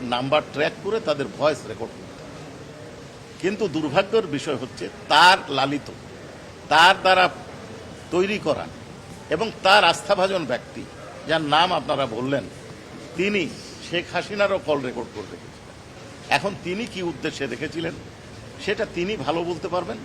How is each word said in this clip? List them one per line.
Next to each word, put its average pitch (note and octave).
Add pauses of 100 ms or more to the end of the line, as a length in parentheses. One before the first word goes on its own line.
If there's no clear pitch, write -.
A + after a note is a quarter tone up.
(140)
নাম্বার C3+ (100)
ট্র্যাক D#3 (100)
করে G#3 (100)
তাদের C#3 (120)
ভয়েস D3 (100)
রেকর্ড A2
করতে F#2+
হবে। - (1160)
কিন্তু G3+ (100)
দুর্ভাগ্যের F#3+ (100)
বিষয় C3+
হচ্ছে B2+ (280)
তার F3 (180)
লালিত, C#3 (840)
তার E3+ (100)
দ্বারা F#3 (880)
তৈরি G3
করা A#2+ (720)
এবং F#3+ (160)
তার G3 (100)
আস্থাভাজন F#3+ (100)
ব্যক্তি, - (460)
যার D#3+ (120)
নাম E3+ (120)
আপনারা C3+ (120)
বললেন, B2+ (720)
তিনি G3 (440)
শেখ F3 (100)
হাসিনারও G3
কল D3+ (100)
রেকর্ড A#2
করে G2+
রেখেছিলেন। - (720)
এখন F#3+ (140)
তিনি F#3+
কি F#3+ (100)
উদ্দেশ্যে D3+
রেখেছিলেন D3 (680)
সেটা G#3 (120)
তিনি F3+ (140)
ভালো D#3+ (100)
বলতে E3+
পারবেন F3+